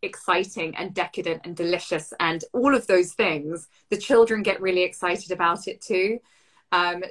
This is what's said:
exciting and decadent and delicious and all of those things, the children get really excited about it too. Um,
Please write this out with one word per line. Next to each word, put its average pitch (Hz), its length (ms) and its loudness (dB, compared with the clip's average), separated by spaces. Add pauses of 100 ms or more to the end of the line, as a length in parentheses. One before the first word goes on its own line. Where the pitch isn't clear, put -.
exciting 185 760 -2
and 190 160 -8
decadent 170 500 -4
and 170 140 -12
delicious 170 640 -2
and 165 320 0
all 269 200 4
of 226 140 0
those 180 240 4
things, 160 560 -2 (220)
the 202 80 -2
children 226 440 4
get 196 200 0
really 185 220 2
excited 180 480 -4
about 175 360 0
it - 140 -10
too. 202 360 0 (540)
Um, 175 400 0